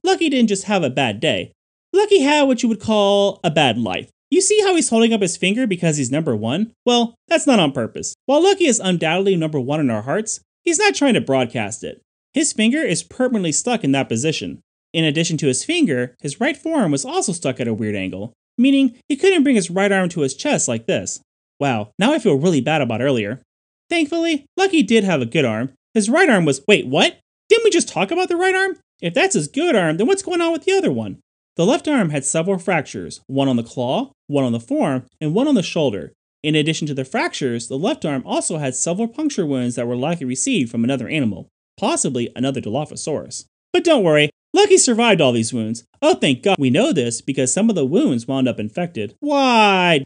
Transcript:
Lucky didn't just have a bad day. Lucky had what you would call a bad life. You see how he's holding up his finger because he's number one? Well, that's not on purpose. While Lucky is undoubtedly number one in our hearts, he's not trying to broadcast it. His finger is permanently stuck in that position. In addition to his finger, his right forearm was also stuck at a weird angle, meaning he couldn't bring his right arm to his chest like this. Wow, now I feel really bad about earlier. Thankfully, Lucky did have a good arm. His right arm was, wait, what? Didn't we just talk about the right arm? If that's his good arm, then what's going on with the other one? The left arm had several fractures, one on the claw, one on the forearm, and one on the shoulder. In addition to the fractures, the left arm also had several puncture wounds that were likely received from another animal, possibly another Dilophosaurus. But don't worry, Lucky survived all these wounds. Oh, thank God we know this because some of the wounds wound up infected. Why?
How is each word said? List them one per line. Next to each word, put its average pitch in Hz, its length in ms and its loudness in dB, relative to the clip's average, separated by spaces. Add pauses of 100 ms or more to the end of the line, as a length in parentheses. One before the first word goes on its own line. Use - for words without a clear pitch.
Lucky 339 260 0
didn't 247 200 2
just 196 160 -2
have 196 180 0
a 139 60 0
bad 127 300 -2
day. 120 320 -2 (420)
Lucky 403 260 4
had 294 240 4
what 254 180 2
you 247 80 2
would 220 120 -2
call 202 640 2
a 180 60 2
bad 139 280 2
life. 95 320 -4 (200)
You 359 120 4
see 427 200 2
how 381 140 2
he's 320 140 0
holding 226 240 2
up 220 80 0
his 175 160 -2
finger 208 280 0
because 175 320 0
he's 127 140 -2
number 147 240 -2
one? 131 380 -4 (120)
Well, 240 300 0 (120)
that's 320 200 0
not 247 120 6
on 151 120 2
purpose. - 420 -6 (120)
While 294 180 2
Lucky 381 220 4
is 254 140 2
undoubtedly 185 560 0
number 156 240 -2
one 135 200 -2
in 143 100 2
our 110 120 -2
hearts, 160 400 -6 (220)
he's 339 160 0
not 415 140 2
trying 277 200 2
to 160 80 2
broadcast 120 640 -4
it. 76 180 -12 (320)
His 302 200 0
finger 233 260 0
is 185 220 -2
permanently 220 520 -2
stuck - 300 -4
in 135 100 2
that 135 160 0
position. 113 520 -4 (320)
In 160 120 0
addition 156 320 0
to 151 100 0
his 131 160 0
finger, 170 560 -2
his 143 220 -8
right 302 160 -2
forearm 285 340 -2
was 139 140 -2
also 302 260 -4
stuck 135 280 -4
at 120 80 -4
a 117 60 -2
weird 107 220 -4
angle, 95 380 -8 (240)
meaning 269 400 2 (100)
he 302 80 -4
couldn't 370 280 2
bring 269 120 2
his 185 140 0
right 196 220 0
arm 190 180 0
to 170 120 -4
his 135 140 -2
chest 262 320 -2
like 113 200 -6
this. 113 340 -4 (360)
Wow, 117 400 -2
now 214 140 2
I 311 80 0
feel 175 160 2
really 151 240 2
bad 147 220 0
about 117 200 -2
earlier. 123 400 -2 (480)
Thankfully, 330 560 -2 (120)
Lucky 381 260 2
did 220 220 2
have 165 160 0
a 123 40 -2
good 139 200 0
arm. 113 260 -4 (220)
His 208 160 0
right 330 200 4
arm 196 140 4
was, 143 240 0
wait, 208 180 4
what? 175 340 0 (280)
Didn't 466 160 4
we 440 60 6
just 339 180 2
talk 185 240 -2
about 370 160 -2
the 370 80 -2
right 370 200 0
arm? 381 220 -2 (240)
If 170 120 -4
that's 262 220 2
his 147 120 -2
good 330 280 0
arm, 165 200 2
then 202 120 0
what's 392 160 0
going 359 180 -2
on 339 100 0
with 330 140 -4
the 381 80 2
other 381 180 0
one? 110 280 -6 (360)
The 170 100 0
left 311 220 0
arm 247 220 0
had 147 160 -4
several 175 320 -2
fractures, 135 720 -6
one 135 200 0
on 131 80 2
the 117 80 0
claw, 135 480 -4 (160)
one 143 160 0
on 123 80 0
the 117 80 -2
forearm, 156 460 -2 (160)
and 156 120 -2
one 247 140 2
on 294 80 2
the 190 80 2
shoulder. 107 480 -2 (320)
In 156 120 0
addition 156 320 0
to 147 60 -4
the 131 120 -6
fractures, 139 640 -4
the 135 80 -6
left 202 260 -4
arm 143 220 -4
also 220 320 -4
had 139 180 -4
several 190 320 -4
puncture 277 380 -4
wounds 127 300 -2
that 120 120 -4
were 123 80 -4
likely 143 300 -4
received 127 460 -2
from 117 120 -2
another 123 240 -2
animal, 120 400 -2 (320)
possibly 170 560 -2
another 131 240 -2
Dilophosaurus. 123 840 -8 (260)
But 349 140 0
don't 302 180 4
worry, 151 260 4 (240)
Lucky 392 240 6
survived 226 420 4
all 131 140 4
these 113 200 -2
wounds. 113 300 -4 (180)
Oh, 320 120 4
thank 143 300 0
God 196 140 2
we 135 120 2
know 220 240 2
this 120 280 -2
because 135 320 -2
some 214 160 2
of 214 60 0
the 151 100 0
wounds 147 400 0
wound 135 220 -2
up 117 120 -4
infected. 113 600 -8
Why? 214 880 2